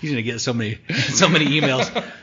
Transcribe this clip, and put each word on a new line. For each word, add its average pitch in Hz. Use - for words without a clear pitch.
He's 156
gonna 123
get 113
so 131
many, 110
so 175
many 156
emails. 139
<laughs> -